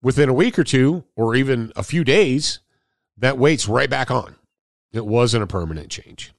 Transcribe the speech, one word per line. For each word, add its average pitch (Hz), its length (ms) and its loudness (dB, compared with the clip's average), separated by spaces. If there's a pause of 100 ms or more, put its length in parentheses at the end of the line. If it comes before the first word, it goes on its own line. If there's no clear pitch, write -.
within 131 260 2
a 131 60 2
week 196 240 2
or 165 60 2
two, 139 400 2 (120)
or 113 180 0
even 127 400 0
a - 80 -8
few 160 220 -2
days, 165 560 0 (560)
that 131 220 -2
weight's 139 280 2
right 123 220 0
back 131 220 -4
on. 117 260 -4 (560)
It 110 140 -6
wasn't 113 360 2
a 98 40 -4
permanent 80 420 -6
change. - 500 -18